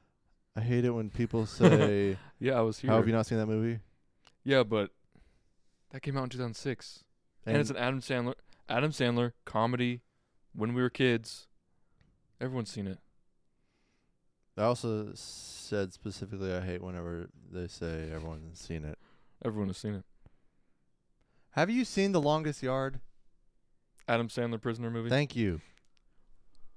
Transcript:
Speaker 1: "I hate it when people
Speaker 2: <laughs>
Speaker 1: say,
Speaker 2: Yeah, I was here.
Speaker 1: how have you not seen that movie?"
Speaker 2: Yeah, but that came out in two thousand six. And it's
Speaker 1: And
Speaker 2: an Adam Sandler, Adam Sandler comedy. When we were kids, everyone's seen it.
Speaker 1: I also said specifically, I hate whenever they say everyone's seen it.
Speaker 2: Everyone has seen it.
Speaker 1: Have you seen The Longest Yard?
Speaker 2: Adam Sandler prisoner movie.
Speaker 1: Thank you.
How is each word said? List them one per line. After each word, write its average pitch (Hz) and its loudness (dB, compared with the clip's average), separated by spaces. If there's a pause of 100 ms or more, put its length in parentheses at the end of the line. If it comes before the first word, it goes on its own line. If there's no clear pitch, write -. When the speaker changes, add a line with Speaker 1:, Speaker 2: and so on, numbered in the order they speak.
(560)
Speaker 1:
"I - -6
hate 120 2
it 123 4
when 110 -2
people 113 0
Speaker 2:
<laughs> - -
Speaker 1:
say, 101 6 (220)
Speaker 2:
Yeah, 127 0
I 117 4
was 113 0
here. 127 -2
Speaker 1:
how 113 8
have 110 6
you 113 4
not 113 2
seen 117 -2
that 110 0
movie?" 110 0 (640)
Speaker 2:
Yeah, 135 4
but 107 2 (1000)
that 135 -10
came 139 -4
out 131 -2
in 123 -6
two 123 -10
thousand 120 -4
six. - -6 (400)
And 110 2
it's 113 4
Speaker 1:
And 135 -4
Speaker 2:
an 120 0
Adam 131 0
Sandler, 123 -2 (340)
Adam 139 2
Sandler 120 2 (140)
comedy. 123 0 (540)
When 113 -2
we 123 2
were 123 4
kids, 120 2 (960)
everyone's 127 -4
seen 104 -6
it. 95 -8 (1600)
Speaker 1:
I 107 -4
also 110 0
said - -6
specifically, 98 -8
I 90 -2
hate 90 -6
whenever 85 -8 (220)
they 90 -8
say 80 -8
everyone's 80 -12
seen 82 -8
it. 76 -10 (440)
Speaker 2:
Everyone 107 -4
has 90 -8
seen 104 -6
it. 95 -10 (1500)
Speaker 1:
Have 170 2
you 247 2
seen 196 2
The 180 4
Longest 151 0
Yard? 135 -2 (1080)
Speaker 2:
Adam 117 2
Sandler 117 -4
prisoner 117 -4
movie. 117 -4
Speaker 1:
Thank 135 2
you. 98 2 (1160)